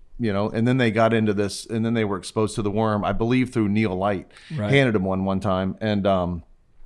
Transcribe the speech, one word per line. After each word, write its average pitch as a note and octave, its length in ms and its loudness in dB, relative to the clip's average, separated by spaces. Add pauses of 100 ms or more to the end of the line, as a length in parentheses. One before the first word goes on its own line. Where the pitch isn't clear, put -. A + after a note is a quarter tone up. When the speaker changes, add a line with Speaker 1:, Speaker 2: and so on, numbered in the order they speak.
(200)
Speaker 1:
you A2+ 120 0
know, G2+ 180 0
and A2+ 180 0
then B2+ 100 2
they A#2+ 140 4
got A2+ 220 4
into A2 200 2
this, G2+ 320 -2
and A2+ 180 -4
then A2+ 120 0
they A2+ 100 2
were G2+ 120 -2
exposed G#2+ 380 -4
to A#2 60 -4
the G2+ 100 0
worm, G#2+ 320 0
I F#2 100 0
believe B2 380 0
through G#2+ 180 0
Neil G#2 260 0
Light, F#2+ 340 -2 (260)
Speaker 2:
Right. G#2+ 160 -4
Speaker 1:
handed C3+ 240 4
him F#2 100 0
one, F#2+ 200 -2
one F#2+ 140 0
time, F#2+ 420 -2
and, G#2 240 -2
um, F2 380 0 (420)